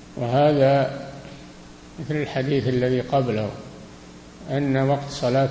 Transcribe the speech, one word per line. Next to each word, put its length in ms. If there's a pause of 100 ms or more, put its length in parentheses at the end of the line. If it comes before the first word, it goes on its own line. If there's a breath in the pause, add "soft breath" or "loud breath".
(180)
وهذا 880 (960)
مثل 160
الحديث 520
الذي 340
قبله، 480 (1000)
أن 260
وقت 320
صلاة 420